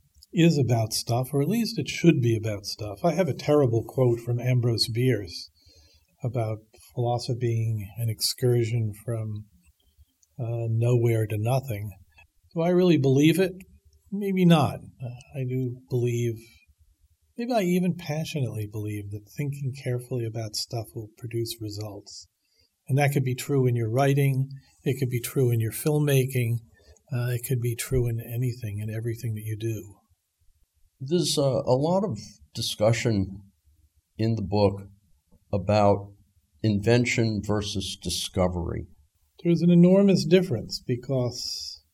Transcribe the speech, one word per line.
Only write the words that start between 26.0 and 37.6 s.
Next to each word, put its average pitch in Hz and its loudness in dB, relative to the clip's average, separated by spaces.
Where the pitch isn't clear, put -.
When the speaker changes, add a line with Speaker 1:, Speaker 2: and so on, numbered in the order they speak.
Speaker 1:
uh, 120 -2
it 123 -4
could 123 -2
be 117 -2
true 120 -2
in 113 -4
anything 117 -6
and 110 -6
everything 110 -6
that 107 -10
you 107 -6
do. 104 -6
Speaker 2:
There's, 147 -2
uh, 139 2
a 127 4
lot 170 2
of 143 -4
discussion 110 0
in 113 0
the 110 -6
book 98 2
about 101 2
invention 110 2
versus 98 -4